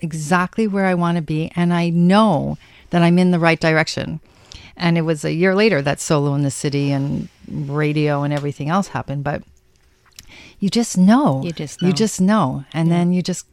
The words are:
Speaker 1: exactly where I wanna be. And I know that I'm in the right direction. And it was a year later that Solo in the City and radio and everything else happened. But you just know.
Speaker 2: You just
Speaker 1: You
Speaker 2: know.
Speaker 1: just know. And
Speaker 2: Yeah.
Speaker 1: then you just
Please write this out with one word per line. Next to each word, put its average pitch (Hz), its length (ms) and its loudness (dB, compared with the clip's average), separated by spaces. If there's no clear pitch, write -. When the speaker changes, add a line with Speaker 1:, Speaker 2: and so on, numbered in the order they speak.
Speaker 1:
exactly 175 640 -2
where 196 200 -2
I 185 80 2
wanna 175 280 0
be. 156 340 -4
And 175 160 0
I 170 180 0
know 170 640 2
that 175 120 2
I'm 170 160 4
in 180 140 4
the 175 60 2
right 165 220 2
direction. 160 580 0
And 170 220 0
it 165 60 0
was 156 200 -2
a 156 120 -2
year 185 200 2
later 196 280 2
that 143 180 -2
Solo 143 320 0
in 143 100 0
the 139 80 0
City 143 400 -2
and 143 380 -4
radio 147 760 -2
and 143 100 -2
everything 147 380 -6
else 185 180 0
happened. 139 360 -8
But 147 180 -6
you 196 120 -2
just - 260 -2
know. 185 480 4
Speaker 2:
You 170 80 -6
just 156 300 -10
Speaker 1:
You 175 60 2
Speaker 2:
know. 185 60 2
Speaker 1:
just 214 260 -2
know. 165 520 0
And 165 160 0
Speaker 2:
Yeah. 170 80 2
Speaker 1:
then 175 160 2
you 180 100 0
just 175 300 -6